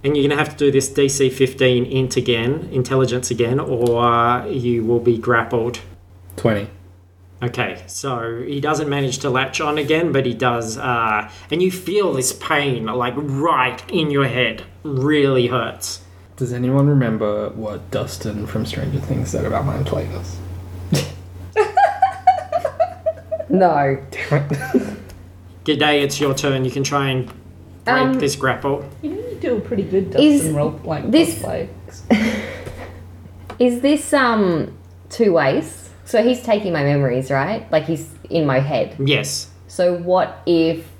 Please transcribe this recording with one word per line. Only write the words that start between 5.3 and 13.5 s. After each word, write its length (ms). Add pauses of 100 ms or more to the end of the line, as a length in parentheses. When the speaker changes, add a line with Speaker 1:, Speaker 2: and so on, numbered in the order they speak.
Speaker 2:
Twenty. 320 (760)
Speaker 1:
Okay, 420
so 560
he 180
doesn't 300
manage 300
to 100
latch 320
on 160
again, 340
but 140
he 80
does, 460
uh, 500 (220)
and 100
you 100
feel 420
this 200
pain, 540
like, 280
right 760